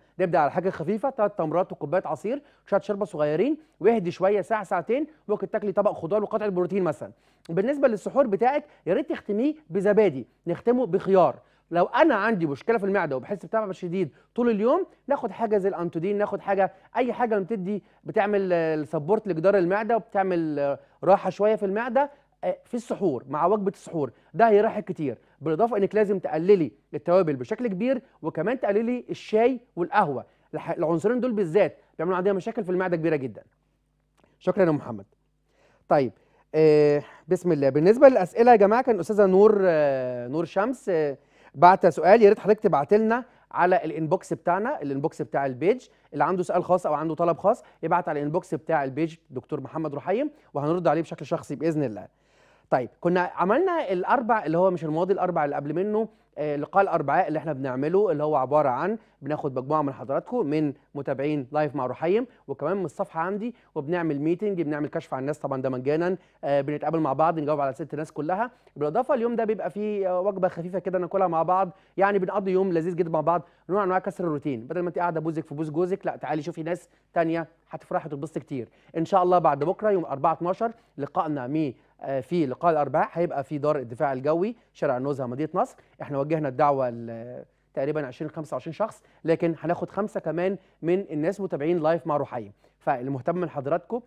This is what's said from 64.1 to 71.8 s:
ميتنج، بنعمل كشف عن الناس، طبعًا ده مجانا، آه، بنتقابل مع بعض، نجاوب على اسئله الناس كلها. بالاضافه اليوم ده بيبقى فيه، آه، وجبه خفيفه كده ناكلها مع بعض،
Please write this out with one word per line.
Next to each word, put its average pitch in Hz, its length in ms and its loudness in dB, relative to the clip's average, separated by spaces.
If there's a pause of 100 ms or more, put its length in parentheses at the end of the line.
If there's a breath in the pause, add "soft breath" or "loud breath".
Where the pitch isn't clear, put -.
ميتنج، 175 400 -2
بنعمل 147 280 -4
كشف - 240 -8
عن 131 60 -4
الناس، 143 200 -6
طبعًا 135 220 -4
ده 131 80 -2
مجانا، 151 480 0 (260 soft breath)
آه، 143 180 2
بنتقابل 147 380 -2
مع 143 140 0
بعض، 160 260 2
نجاوب 147 200 -2
على 139 100 0
اسئله 143 240 -8
الناس 151 180 -8
كلها. 185 400 -4 (240 soft breath)
بالاضافه 160 380 0
اليوم 240 220 0
ده 226 100 0
بيبقى 190 240 -4
فيه، 202 400 -4
آه، 180 120 0
وجبه 190 260 0
خفيفه 180 320 -6
كده 180 200 -2
ناكلها 180 280 0
مع 165 160 2
بعض، 180 260 2 (280 soft breath)